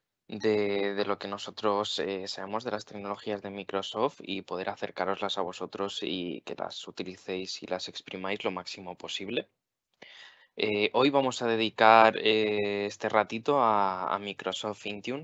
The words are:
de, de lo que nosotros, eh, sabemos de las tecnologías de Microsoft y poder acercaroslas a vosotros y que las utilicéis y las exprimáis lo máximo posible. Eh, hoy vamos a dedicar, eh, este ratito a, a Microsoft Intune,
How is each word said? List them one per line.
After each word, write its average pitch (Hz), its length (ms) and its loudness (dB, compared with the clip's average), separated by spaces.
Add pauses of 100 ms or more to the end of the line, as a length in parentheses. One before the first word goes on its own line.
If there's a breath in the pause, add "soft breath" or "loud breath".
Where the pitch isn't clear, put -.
(280)
de, 101 680 0
de 101 100 0
lo 98 140 -2
que 101 80 -8
nosotros, 101 720 -2
eh, 95 280 -4
sabemos 101 360 -6
de 123 80 -6
las 107 140 -6
tecnologías 101 560 -6
de 101 100 -10
Microsoft 101 680 -4
y 95 220 -6
poder 92 260 -6
acercaroslas 98 680 -4
a 98 40 -2
vosotros 92 600 -6
y 87 400 -4
que - 140 -10
las - 320 -8
utilicéis 92 760 -8
y 87 40 -12
las 92 220 -6
exprimáis 95 560 -8
lo 101 60 0
máximo 90 460 -10
posible. 98 520 -6 (1120 loud breath)
Eh, 104 320 2
hoy 131 160 6
vamos 135 320 2
a 120 60 0
dedicar, 113 680 8
eh, 104 680 2
este 104 220 -4
ratito 113 540 2
a, 98 520 2
a 101 60 -2
Microsoft 101 680 -6
Intune, 113 360 -6